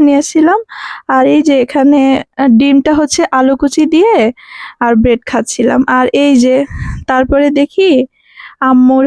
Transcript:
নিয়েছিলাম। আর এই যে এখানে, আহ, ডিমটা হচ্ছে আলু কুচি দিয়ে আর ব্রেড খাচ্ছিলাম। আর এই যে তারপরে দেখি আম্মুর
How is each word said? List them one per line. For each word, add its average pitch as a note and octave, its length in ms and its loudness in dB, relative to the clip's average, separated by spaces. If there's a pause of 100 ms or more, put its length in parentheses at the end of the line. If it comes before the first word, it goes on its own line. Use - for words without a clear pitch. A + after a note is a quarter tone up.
নিয়েছিলাম। D#4 540 0 (480)
আর C4 160 0 (100)
এই D4+ 80 2
যে D4 120 2 (100)
এখানে, C#4+ 360 0 (160)
আহ, - 320 -4 (100)
ডিমটা C#4 360 2
হচ্ছে D4+ 280 -2 (160)
আলু C4 220 2
কুচি D4 240 0 (100)
দিয়ে G#4 200 2 (640)
আর A#3+ 120 0 (100)
ব্রেড A#3+ 180 0 (100)
খাচ্ছিলাম। B3 580 -2
আর B3+ 180 0 (180)
এই C#4+ 80 2 (120)
যে B3+ 120 2 (500)
তারপরে C4+ 440 0
দেখি D4+ 400 0 (800)
আম্মুর C4 360 2